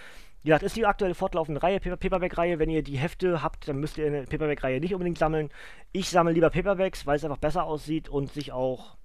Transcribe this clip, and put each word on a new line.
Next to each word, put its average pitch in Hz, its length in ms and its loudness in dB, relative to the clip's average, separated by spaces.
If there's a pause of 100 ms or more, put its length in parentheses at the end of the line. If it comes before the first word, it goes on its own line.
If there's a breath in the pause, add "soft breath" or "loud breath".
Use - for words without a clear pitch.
(420 loud breath)
Wie 151 60 0
gesagt, 156 140 6
ist 196 140 -2
die 220 80 2
aktuelle 196 300 2
fortlaufende 160 480 -2
Reihe, 185 180 4
Paper-, 180 160 -4
Paperback-Reihe. 175 640 0
Wenn 156 100 2
ihr 160 140 2
die 143 160 -4
Hefte 170 440 0
habt, - 240 -4
dann 139 140 -4
müsst 151 160 -4
ihr 156 100 0
eine 143 180 0
Paperback-Reihe 143 540 0
nicht 180 140 -2
unbedingt 175 240 -2
sammeln. 156 320 2 (440 loud breath)
Ich 185 180 -2
sammle 170 240 6
lieber 165 160 6
Paperbacks, 185 560 0
weil 147 100 2
es 147 80 -4
einfach 143 140 -4
besser 151 260 0
aussieht 151 460 -4
und 139 200 -2
sich 139 220 -8
auch 127 520 -4